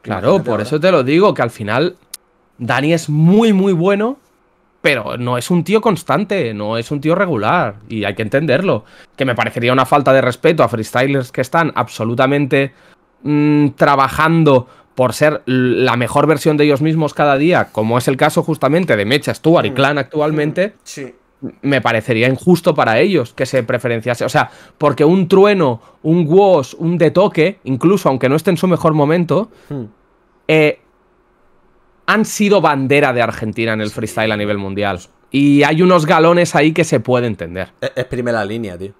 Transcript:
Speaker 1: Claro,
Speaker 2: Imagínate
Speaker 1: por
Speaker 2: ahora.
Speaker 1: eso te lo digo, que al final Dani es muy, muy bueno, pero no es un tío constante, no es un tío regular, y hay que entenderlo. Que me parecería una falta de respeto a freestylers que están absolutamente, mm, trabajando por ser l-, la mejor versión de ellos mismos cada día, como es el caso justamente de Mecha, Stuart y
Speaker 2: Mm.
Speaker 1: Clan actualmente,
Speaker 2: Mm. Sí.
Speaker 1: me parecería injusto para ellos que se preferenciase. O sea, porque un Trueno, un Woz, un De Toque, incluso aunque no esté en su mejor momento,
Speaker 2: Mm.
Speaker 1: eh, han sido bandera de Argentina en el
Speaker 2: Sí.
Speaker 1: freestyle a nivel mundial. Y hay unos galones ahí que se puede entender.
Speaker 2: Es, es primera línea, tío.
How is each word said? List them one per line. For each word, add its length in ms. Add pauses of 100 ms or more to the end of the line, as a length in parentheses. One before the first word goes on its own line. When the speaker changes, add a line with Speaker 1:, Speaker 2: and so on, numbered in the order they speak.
Speaker 1:
Claro, 260
Speaker 2:
Imagínate 160
Speaker 1:
por 80
Speaker 2:
ahora. 100
Speaker 1:
eso 180
te 120
lo 100
digo, 320
que 80
al 80
final 460 (640)
Dani 340
es 160
muy, 440
muy 200
bueno, 460 (640)
pero 360
no 220
es 120
un 140
tío 160
constante, 720
no 240
es 140
un 80
tío 160
regular, 600 (120)
y 160
hay 100
que 80
entenderlo. 600 (320)
Que 80
me 100
parecería 380
una 140
falta 260
de 80
respeto 420
a 60
freestylers 640
que 80
están 340
absolutamente, 1000 (500)
mm, 460
trabajando 960 (260)
por 200
ser 320
l-, 380
la 120
mejor 300
versión 300
de 80
ellos 160
mismos 340
cada 220
día, 340
como 280
es 100
el 80
caso 260
justamente 540
de 80
Mecha, 300
Stuart 320
y 40
Speaker 2:
Mm. 40
Speaker 1:
Clan 240
actualmente, 720
Speaker 2:
Mm. 40 (100)
Sí. 320 (480)
Speaker 1:
me 180
parecería 480
injusto 460
para 240
ellos 340
que 140
se 160
preferenciase. 640
O 40
sea, 220 (260)
porque 280
un 240
Trueno, 520 (220)
un 260
Woz, 460
un 240
De 140
Toque, 500
incluso 460
aunque 200
no 60
esté 160
en 60
su 100
mejor 280
momento, 540 (200)
Speaker 2:
Mm. 160 (640)
Speaker 1:
eh, 320 (1300)
han 180
sido 360
bandera 520
de 100
Argentina 520
en 60
el 80
Speaker 2:
Sí. 80
Speaker 1:
freestyle 360
a 40
nivel 220
mundial. 400 (320)
Y 320
hay 200
unos 240
galones 480
ahí 180
que 120
se 160
puede 260
entender. 540
Speaker 2:
Es, 140
es 120
primera 380
línea, 340
tío. 220